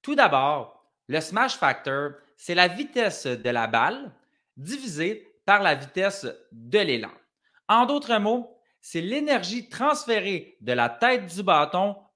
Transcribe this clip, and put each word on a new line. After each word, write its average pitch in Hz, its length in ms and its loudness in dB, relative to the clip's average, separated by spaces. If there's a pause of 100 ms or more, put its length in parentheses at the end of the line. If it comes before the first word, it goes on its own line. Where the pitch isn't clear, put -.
Tout 285 140 -6
d'abord, 143 680 2 (240)
le 151 120 0
smash 208 360 -2
factor, 143 560 -2 (240)
c'est - 180 -6
la 180 140 6
vitesse 220 580 -2
de 120 240 -2
la 120 160 0
balle 156 460 0 (440)
divisée 202 720 -6 (160)
par 202 180 4
la 170 120 4
vitesse 139 520 -4 (240)
de 117 280 0
l'élan. 127 320 0 (580)
En 233 180 4
d'autres 277 320 0
mots, 226 400 -2 (220)
c'est - 200 -8
l'énergie 233 680 -2
transférée 220 920 -2
de 117 120 -4
la 123 160 2
tête 240 380 0
du 175 160 -8
bâton 180 540 2 (200)